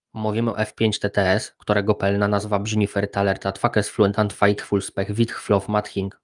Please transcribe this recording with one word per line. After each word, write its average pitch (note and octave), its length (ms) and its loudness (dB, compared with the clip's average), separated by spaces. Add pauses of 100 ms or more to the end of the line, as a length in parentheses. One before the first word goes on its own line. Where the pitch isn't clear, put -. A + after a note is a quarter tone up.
(120)
Mówimy A2 380 -2
o G2+ 80 -4
F G#2+ 160 -2
pięć A2 240 0
T G#2 120 -4
T F#2+ 200 2
S, G#2 280 -2
którego G#2 360 0
pełna G2+ 340 0
nazwa G#2 300 0
brzmi G#2+ 280 0
Vertaler G2+ 520 0
Tatwakes G2+ 500 -2
Fluent G2+ 300 2
and G#2+ 140 2
Fakeful G2+ 500 2
Spech G2 300 -4
Witch A2+ 280 -2
Flow G2 280 0
Mathing, G2+ 560 -4